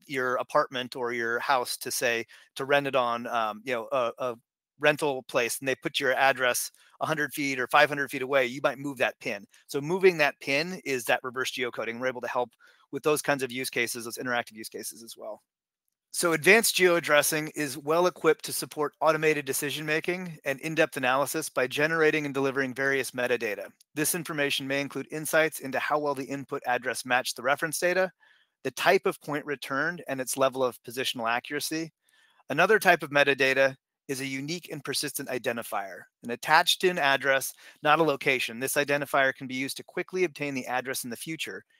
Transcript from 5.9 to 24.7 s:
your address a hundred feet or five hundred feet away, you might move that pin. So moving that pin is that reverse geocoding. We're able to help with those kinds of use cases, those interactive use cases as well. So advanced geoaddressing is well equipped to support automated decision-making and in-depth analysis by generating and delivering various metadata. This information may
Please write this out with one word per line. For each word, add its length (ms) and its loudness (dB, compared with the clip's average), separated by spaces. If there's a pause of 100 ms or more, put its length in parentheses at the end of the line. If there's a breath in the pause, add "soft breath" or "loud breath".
your 140 2
address 580 2 (300 soft breath)
a 40 0
hundred 280 -2
feet 260 -2
or 80 -2
five 220 6
hundred 200 -4
feet 120 -6
away, 240 2
you 180 -6
might 160 0
move 180 -8
that 220 0
pin. 260 -6 (220 soft breath)
So 140 -4
moving 360 4
that 220 2
pin 460 -2
is 200 -2
that 180 2
reverse 280 -6
geocoding. 480 -6
We're 80 -4
able 140 -4
to 60 -6
help 240 -4 (400 soft breath)
with 120 -8
those 180 2
kinds 220 0
of 80 -4
use 180 -6
cases, 360 -4
those 120 -10
interactive 360 -6
use 160 -14
cases 340 -12
as 140 -18
well. 240 -14 (720)
So 200 0
advanced 420 4
geoaddressing 800 2
is 220 -4
well 280 2
equipped 400 2
to 80 -6
support 460 -4
automated 460 2
decision-making 960 -4
and 160 -4
in-depth 380 0
analysis 500 0
by 200 0
generating 580 2
and 80 -6
delivering 400 -2
various 380 -2
metadata. 580 -2 (260)
This 180 0
information 540 -2
may 140 -2